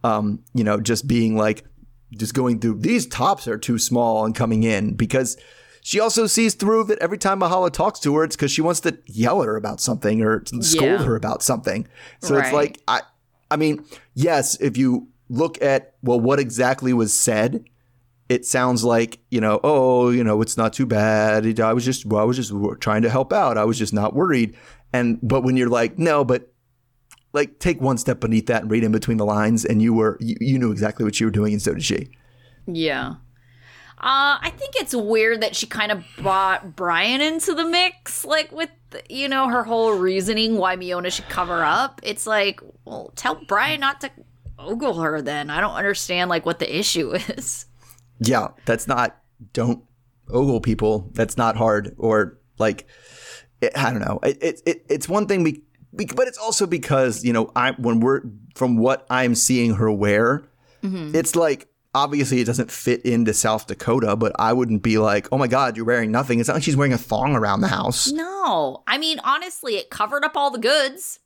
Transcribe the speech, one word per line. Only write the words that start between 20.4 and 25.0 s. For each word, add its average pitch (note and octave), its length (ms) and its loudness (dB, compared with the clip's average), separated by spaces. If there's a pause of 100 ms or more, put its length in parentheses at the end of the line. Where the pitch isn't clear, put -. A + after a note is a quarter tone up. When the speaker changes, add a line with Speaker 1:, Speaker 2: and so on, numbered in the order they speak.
Speaker 1:
it's - 160 -2
not A2+ 160 0
too C3 140 -2
bad. A2 720 2
I A2 140 4
was A#2+ 100 0
just, B2+ 220 -2
well, G#2 160 2
I - 20 4
was B2 120 2
just A#2 140 -6
w-, G2+ 260 -2
trying A2 260 0
to A#2 80 2
help C3 220 0
out. D#3 240 2
I G#2+ 80 2
was A2+ 140 0
just A2 140 -2
not G#2 240 0
worried." C#3 400 2 (380)
And, A#2+ 280 0